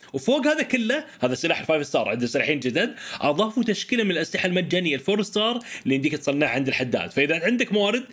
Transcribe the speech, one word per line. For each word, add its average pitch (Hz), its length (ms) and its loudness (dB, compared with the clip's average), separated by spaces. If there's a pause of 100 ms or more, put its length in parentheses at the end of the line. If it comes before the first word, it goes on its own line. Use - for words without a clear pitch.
(140)
وفوق 247 340 0
هذا 302 160 2
كله، 262 420 -2 (140)
هذا 127 160 0
سلاح 165 240 -2
الفايف 156 260 0
ستار، 113 240 0
عنده 120 180 -2
سلاحين 135 320 0
جدد، 127 360 0 (260)
اضافوا 214 420 2
تشكيله 220 400 0
من 196 80 0
الاسلحه 165 360 -2
المجانيه 175 480 0
الفور 196 260 0
ستار 220 380 -2 (240)
اللي 131 120 2
يمديك 135 200 0
تصنعها 143 340 0
عند 131 180 0
الحداد. 117 440 -2
فاذا 156 340 2
عندك 240 280 2
موارد 208 400 2